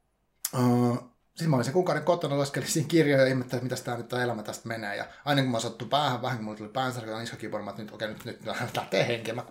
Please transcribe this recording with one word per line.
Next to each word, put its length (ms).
uh, 400
sit 140
mä 80
olin 80
sen 100
kuukauden 300
kotona, 320
lueskelin 320
siinä 200
kirjoja 340
ja 60
ihmettelin, 300
että 60
mitäs 180
tää 140
nyt 120
tää 140
elämä 200
tästä 260
menee. 280
Ja 100
aina 180
kun 80
mä 60
oon 60
sattu 240
päähän, 360
vähän 160
kun 60
mulla 140
tuli 100
päänsärky 420
tai 100
niskakipu, 380
mä, 120
että 120
nyt, 120
okei, 140
nyt, 160
nyt 220
lähtee 600
henki. 260
Mä 180